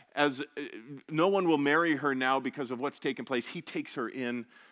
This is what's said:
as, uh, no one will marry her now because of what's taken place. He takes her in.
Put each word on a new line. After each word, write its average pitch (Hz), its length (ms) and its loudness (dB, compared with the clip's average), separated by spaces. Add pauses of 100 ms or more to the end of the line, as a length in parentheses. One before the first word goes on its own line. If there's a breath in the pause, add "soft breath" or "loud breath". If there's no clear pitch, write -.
(140 loud breath)
as, 143 260 2
uh, - 40 -6 (640)
no 160 200 4
one 190 200 4
will 156 100 6
marry 151 380 4
her 135 180 0
now 131 260 2
because 127 300 -6
of 123 100 -6
what's 135 180 -4
taken 131 260 -4
place. 120 220 -2
He 170 160 -10
takes - 320 -8
her 117 140 -4
in. 120 360 -6 (260 soft breath)